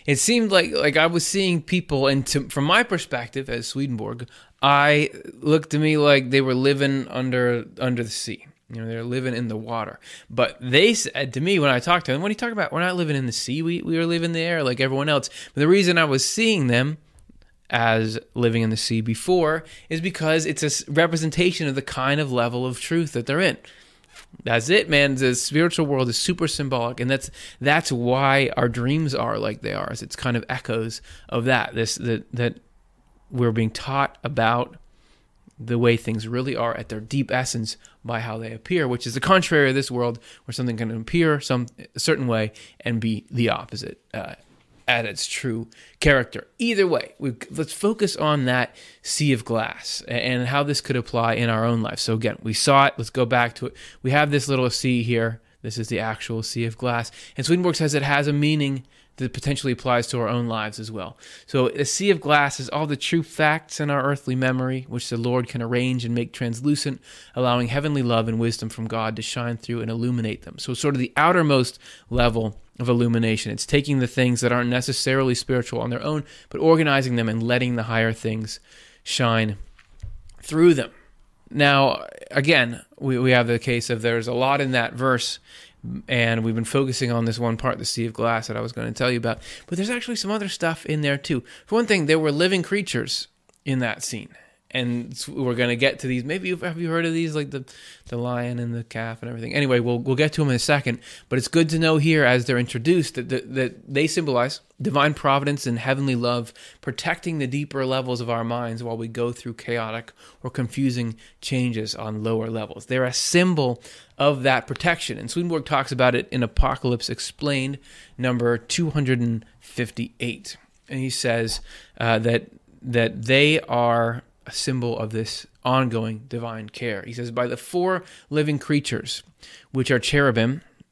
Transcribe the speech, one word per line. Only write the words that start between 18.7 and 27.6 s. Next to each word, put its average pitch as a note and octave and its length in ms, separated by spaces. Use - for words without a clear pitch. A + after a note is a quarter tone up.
sea A2+ 240
before D#3 640
is D#3+ 120
because D#3+ 440
it's D#3 180
a D3+ 40
s-, - 200
representation D#3+ 800
of C3+ 80
the C3+ 60
kind C3+ 380
of C#3+ 120
level B2 340
of B2+ 140
truth E3 320
that A#2+ 140
they're C#3+ 160
in. F#3 160
That's A#2 260
it, G3 200
man. C#3+ 260
The B2+ 200
spiritual D#3+ 500
world C3+ 220
is A#2 100
super E3+ 300
symbolic, B2+ 540
and B2 100
that's, C3+ 180
that's C#3+ 320